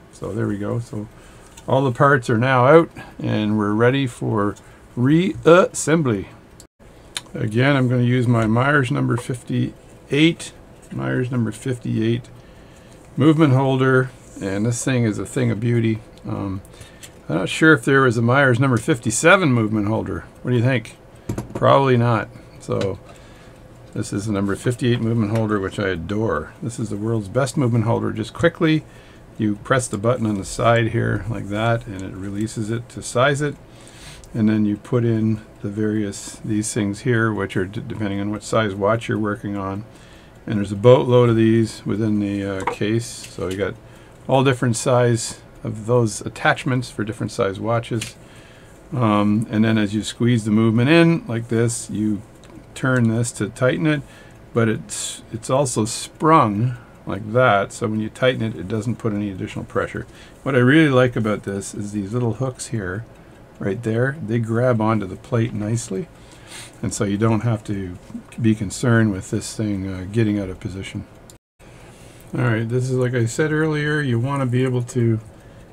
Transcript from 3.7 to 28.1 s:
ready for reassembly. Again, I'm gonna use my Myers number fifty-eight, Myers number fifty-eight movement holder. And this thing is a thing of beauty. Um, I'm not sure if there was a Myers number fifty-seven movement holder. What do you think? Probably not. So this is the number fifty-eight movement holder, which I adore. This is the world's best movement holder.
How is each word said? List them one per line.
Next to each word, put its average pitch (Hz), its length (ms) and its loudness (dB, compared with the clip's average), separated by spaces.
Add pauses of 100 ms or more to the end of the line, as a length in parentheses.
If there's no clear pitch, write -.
ready 123 360 2
for 113 480 -2 (400)
reassembly. 151 1300 4 (1040)
Again, 127 440 0
I'm 127 120 2
gonna 123 140 2
use 123 240 2
my 117 200 4
Myers 127 440 2
number 131 260 0
fifty-eight, - 1400 -2 (380)
Myers 131 400 -4
number 117 220 -2
fifty-eight 120 760 -2 (880)
movement 147 380 6
holder. 131 560 4 (320)
And 98 240 -2
this 120 180 -2
thing 123 200 0
is 107 140 0
a 101 60 -4
thing 120 280 -2
of 104 80 -4
beauty. 113 400 0 (280)
Um, 101 320 -6 (680)
I'm 143 80 -2
not 180 120 -2
sure 160 240 6
if 135 120 2
there 135 180 4
was 120 140 4
a 117 60 0
Myers 123 360 4
number 135 180 4
fifty-seven 156 760 2
movement 110 340 0
holder. 98 380 -4 (180)
What - 80 -4
do 123 60 2
you 113 80 2
think? 123 320 -2 (580)
Probably 131 420 4
not. 117 320 2 (300)
So 98 400 -4 (960)
this - 180 -6
is 101 140 -4
the 113 60 -4
number 98 240 -2
fifty-eight 123 440 0
movement 113 360 0
holder, 107 240 0
which 95 180 -6
I 98 120 0
adore. 92 720 -4
This 127 200 -8
is 107 100 -6
the 107 60 -6
world's 107 320 -4
best 123 280 -2
movement 117 280 2
holder. 107 280 0